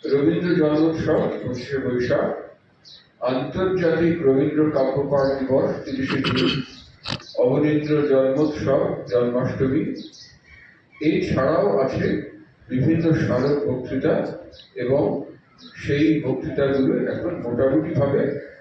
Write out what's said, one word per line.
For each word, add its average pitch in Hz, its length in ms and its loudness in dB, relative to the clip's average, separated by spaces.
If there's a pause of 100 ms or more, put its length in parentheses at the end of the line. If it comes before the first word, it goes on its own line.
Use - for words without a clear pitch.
(140)
রবীন্দ্র 170 420 2
জন্মোৎসব 156 640 2 (200)
পঁচিশে 127 360 -6
বৈশাখ, 123 520 -2 (1000)
আন্তর্জাতিক 165 840 0 (120)
রবীন্দ্র 151 340 2 (140)
কাব্যপাঠ 135 520 2 (120)
দিবস 127 300 0 (140)
তিরিশে - 440 -4
জুন, - 340 0 (840)
অবনীন্দ্র 151 500 2 (180)
জন্মোৎসব 135 680 2 (300)
জন্মাষ্টমী। 127 680 0 (1200)
এছাড়াও 165 680 2 (160)
আছে - 240 -2 (640)
বিভিন্ন 156 440 2
স্মারক 139 420 2 (120)
বক্তৃতা 131 460 -2 (600)
এবং 123 260 0 (840)
সেই 147 240 2 (180)
বক্তৃতাগুলো 135 680 0 (180)
এখন - 220 -4 (120)
মোটামুটিভাবে 135 760 0 (400)